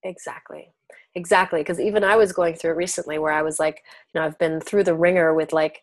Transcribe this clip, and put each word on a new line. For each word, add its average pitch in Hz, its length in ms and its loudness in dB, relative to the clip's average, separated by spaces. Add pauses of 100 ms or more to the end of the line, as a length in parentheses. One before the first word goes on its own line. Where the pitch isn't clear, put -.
Exactly. - 680 -14 (420)
Exactly. 180 500 2
Cause 170 160 -4
even 202 240 0
I 196 120 4
was 208 160 4
going 170 220 0
through 165 180 -4
it 160 40 -2
recently 165 420 -4
where 156 140 -2
I 156 100 0
was 156 160 -4
like, 156 240 -2 (300)
you 165 80 -4
know, 160 60 -2
I've 156 120 -6
been 160 220 -2
through 202 240 0
the 180 100 2
ringer 165 400 2
with, 156 180 0
like 156 300 -2